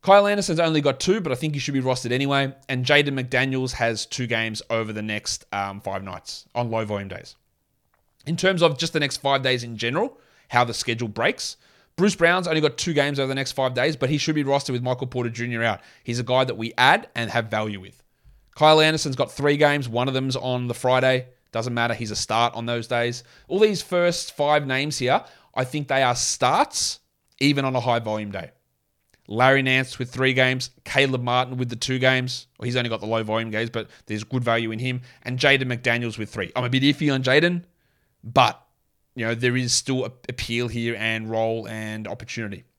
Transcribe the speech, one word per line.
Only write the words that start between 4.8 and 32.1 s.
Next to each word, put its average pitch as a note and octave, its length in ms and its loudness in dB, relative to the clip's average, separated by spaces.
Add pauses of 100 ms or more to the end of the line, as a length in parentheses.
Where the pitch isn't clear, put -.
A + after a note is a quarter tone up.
the G#2+ 80 -6
next, G#2+ 500 -6
um, G2 300 -4
five F#2+ 240 -8
nights - 400 -14 (100)
on A#2+ 160 -4
low A2+ 140 -2
volume G2+ 240 -6
days. - 260 -16 (880)
In E3+ 120 -4
terms F#3 260 2
of D3 140 4
just E3 160 -4
the D#3 80 0
next C#3 160 -2
five C#3 260 0
days B2+ 220 0
in A#2 100 -12
general, C3+ 420 -4 (300)
how B2 160 4
the A#2 100 -2
schedule A#2 360 -4
breaks, - 480 -2 (400)
Bruce G3 180 4
Brown's F3 320 4
only D#3+ 140 2
got D3+ 160 0
two E3+ 160 -2
games C#3+ 260 0
over C3+ 80 0
the C3+ 60 -4
next C3+ 200 -4
five B2+ 200 0
days, C#3 220 0
but B2+ 120 -2
he D3 120 0
should D#3 160 0
be D3 80 0
rostered C3+ 260 0
with B2 140 -2
Michael B2+ 240 -2
Porter B2 240 -4
Junior A#2 320 -4
out. G#2+ 180 0 (220)
He's A#2+ 160 -4
a B2 40 -4
guy B2+ 200 2
that B2 120 -2
we A2+ 220 -6
add D3 380 6
and A#2 160 -4
have A2+ 160 0
value G#2+ 320 -4
with. - 240 -20 (520)
Kyle D#3 240 8
Anderson's D#3 360 2
got B2+ 160 -2
three D3 260 2
games. C#3+ 320 2
One A#2+ 180 0
of C3+ 60 -4
them's C3 220 -2
on B2+ 320 -4
the A#2+ 80 -4
Friday. B2+ 500 2 (260)
Doesn't A#2 220 -4
matter. A#2 220 0
He's A2 160 -8
a G#2+ 40 -6
start A#2 380 0
on A#2 140 -8
those A#2 200 -4
days. A#2+ 360 -2 (240)
All F3 100 -2
these G#3 240 4
first F3 560 -2
five D3 300 2
names C3+ 320 -2
here, C3 240 2 (320)
I C3 80 0
think C3+ 240 -4
they C3+ 160 2
are B2 100 4
starts, - 840 0 (400)
even C#3 260 2
on C3 100 0
a B2+ 40 2
high A#2 200 0
volume G#2+ 300 -4
day. F#2 220 -10 (760)
Larry C3 360 4
Nance C3 340 0
with B2 140 -6
three C3 220 0
games, B2+ 360 0 (140)
Caleb C3 400 0
Martin B2 340 0
with B2 120 -4
the A#2+ 60 -8
two C3 220 -4
games. B2+ 480 0 (140)